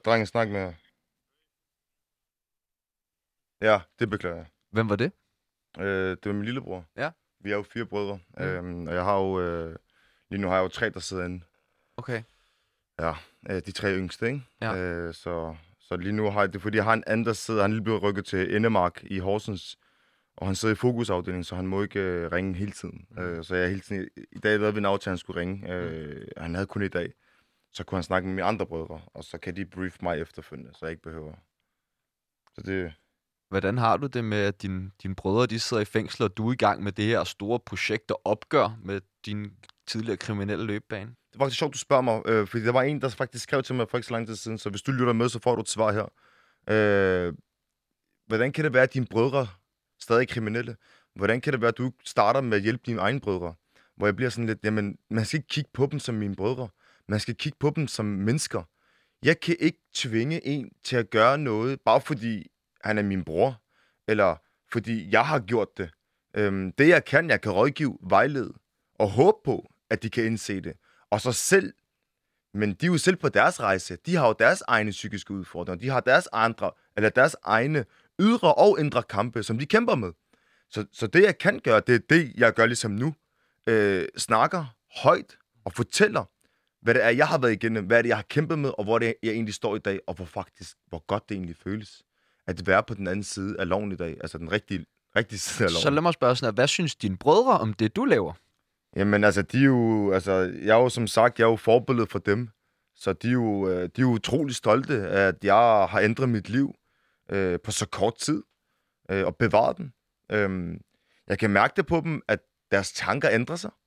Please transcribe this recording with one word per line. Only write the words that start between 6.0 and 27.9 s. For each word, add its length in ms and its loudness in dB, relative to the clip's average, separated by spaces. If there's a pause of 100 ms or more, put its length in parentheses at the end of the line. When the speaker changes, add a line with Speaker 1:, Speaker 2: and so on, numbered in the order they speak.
Speaker 1:
det 160 -8
var 80 -4
min 120 -6
lillebror. 400 -10 (120)
Speaker 2:
Ja. 120 -6 (300)
Speaker 1:
Vi 120 -8
er 40 -2
jo 80 -4
fire 220 -10
brødre. 340 -6 (180)
Speaker 2:
Mm. 60 -8
Speaker 1:
Øhm, 440 -8
og 60 -8
jeg 100 -2
har 140 2
jo, 240 0
øh, 340 -6 (540)
lige 120 -6
nu 60 -2
har 80 0
jeg 80 4
jo 40 -2
tre, 220 -4
der 100 -12
sidder 260 -8
inde. 200 -10 (520)
Speaker 2:
Okay. 260 -8 (760)
Speaker 1:
Ja, 140 -2 (360)
øh, 160 -4
de 60 -12
tre 260 -2
yngste, 300 -6
ikke? 140 -6 (200)
Speaker 2:
Ja. 160 -4
Speaker 1:
Øh, 360 -6
så, 420 -8 (240)
så 180 -8
lige 160 -6
nu 160 0
har 120 -2
jeg, 120 2
det 60 -8
er 20 -16
fordi, 160 -4
jeg 60 4
har 100 4
en 140 0
anden, 180 0
der 80 0
sidder, 280 -2
han 100 2
er 40 0
lige 80 -4
blevet 200 -2
rykket 220 0
til 300 -2
Endemark 480 0
i 160 -8
Horsens, 580 -6 (600)
og 100 -6
han 80 -2
sidder 180 0
i 20 -4
fokusafdelingen, 680 -2
så 120 -12
han 120 -6
må 160 -2
ikke, 160 -6
øh, 320 -4
ringe 240 -2
hele 160 -8
tiden. 400 -16
Speaker 2:
Mm. 120 -14
Speaker 1:
Øh, 200 -8
så 120 -6
jeg 140 0
hele 120 -6
tiden, 360 -8
i, 40 -18 (100)
i 80 -18
dag 200 0
lavede 140 0
vi 60 -6
en 60 0
aftale, 260 -2
han 60 -4
skulle 240 -10
ringe. 320 -8
Øh, 440 -8
Speaker 2:
Mm. 60 -16 (140)
Speaker 1:
han 160 -8
havde 140 -4
kun 160 -6
i 40 -2
dag. 260 -6 (580)
Så 120 -14
kunne 140 -6